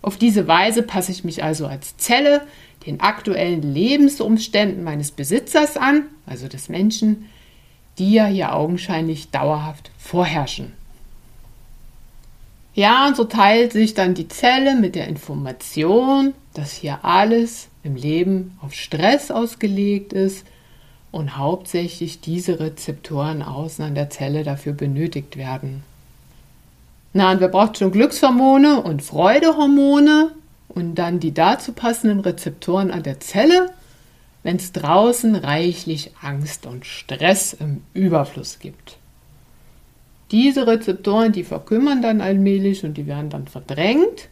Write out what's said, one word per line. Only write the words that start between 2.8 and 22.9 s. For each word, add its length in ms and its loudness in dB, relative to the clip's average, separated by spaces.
den 140 -8
aktuellen 600 0
Lebensumständen 1200 0
meines 260 -6
Besitzers 680 0
an, 280 0
also 200 -12
des 220 -14
Menschen, 580 0
die 140 2
ja 140 6
hier 280 -2
augenscheinlich 760 -4
dauerhaft 680 -4
vorherrschen. 760 -4
Ja, 360 4
und 80 2
so 80 2
teilt 480 4
sich 220 2
dann 200 0
die 140 -8
Zelle 480 2
mit 180 2
der 140 -6
Information, 1300 0
dass 160 -10
hier 340 -10
alles 640 2
im 140 -6
Leben 680 -2
auf 120 -14
Stress 580 0
ausgelegt 800 -2
ist 340 -2
und 260 -6
hauptsächlich 840 -6
diese 400 -4
Rezeptoren 840 -6